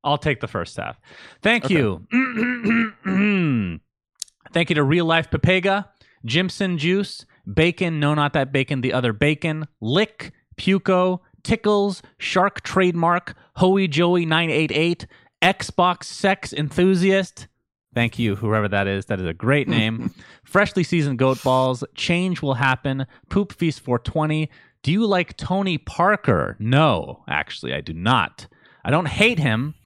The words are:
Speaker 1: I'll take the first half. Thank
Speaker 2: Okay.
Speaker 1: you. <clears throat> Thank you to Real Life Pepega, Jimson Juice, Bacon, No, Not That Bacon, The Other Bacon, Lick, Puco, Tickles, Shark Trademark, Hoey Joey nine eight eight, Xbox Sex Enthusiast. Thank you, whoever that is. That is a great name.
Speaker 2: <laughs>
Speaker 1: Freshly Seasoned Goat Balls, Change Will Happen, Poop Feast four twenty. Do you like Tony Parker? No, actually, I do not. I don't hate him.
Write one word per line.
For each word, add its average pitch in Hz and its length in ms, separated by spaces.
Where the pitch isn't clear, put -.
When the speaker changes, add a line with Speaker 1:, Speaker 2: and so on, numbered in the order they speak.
Speaker 1:
I'll 143 160
take 147 200
the - 80
first - 300
half. - 220
Thank 226 240
Speaker 2:
Okay. 208 80
Speaker 1:
you. 107 380
<clears throat> 208 1700
Thank 165 160
you 170 60
to 147 80
Real 165 220
Life 165 260
Pepega, 185 540
Jimson 180 520
Juice, 185 480
Bacon, 165 480
No, 147 140
Not 147 200
That 139 180
Bacon, 135 300
The 120 120
Other 123 200
Bacon, 151 540
Lick, 156 500
Puco, 185 640
Tickles, 208 580
Shark - 420
Trademark, 175 720
Hoey 190 320
Joey 175 380
nine 160 260
eight 151 200
eight, 170 360
Xbox 180 640
Sex - 480
Enthusiast. 185 960
Thank 117 220
you, 110 180
whoever 104 340
that 98 180
is. 98 180
That 98 140
is 92 80
a 82 60
great 131 340
name. 113 460
Speaker 2:
<laughs> - 140
Speaker 1:
Freshly 196 400
Seasoned 143 360
Goat 131 240
Balls, 131 400
Change 180 460
Will 139 140
Happen, 135 500
Poop 202 240
Feast 165 280
four 123 180
twenty. 156 500
Do 147 80
you 214 140
like 185 320
Tony 185 400
Parker? 143 840
No, 117 680
actually, 71 460
I 73 80
do 80 120
not. 98 540
I - 80
don't 160 160
hate 220 320
him. 139 360